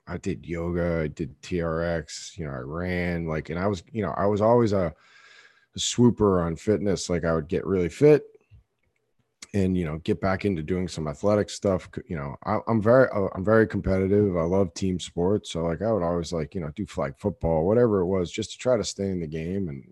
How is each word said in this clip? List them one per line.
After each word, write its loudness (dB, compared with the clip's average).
I -10
did -8
yoga, -2
I -2
did -10
T -4
R -2
X, -6
you -10
know, -8
I -8
ran, -4
like, -6
and -6
I -2
was, -2
you -4
know, -4
I 0
was 0
always 4
a, 0
a -10
swooper 4
on -2
fitness. -2
Like, 0
I 2
would -2
get -2
really 0
fit 6
and, 0
you 0
know, -6
get -2
back -2
into 0
doing -2
some -6
athletic 0
stuff. 0
C-, -8
you -8
know, -8
I, 0
I'm 2
very, 8
uh, 0
I'm -4
very 6
competitive. 2
I 2
love 0
team -2
sports. -2
So, -4
like, -4
I 0
would 2
always, -2
like, -6
you -4
know, -6
do -6
flag -6
football, 0
whatever 4
it 2
was, -2
just -6
to -16
try 0
to 0
stay -4
in -4
the -6
game. -6
And, -12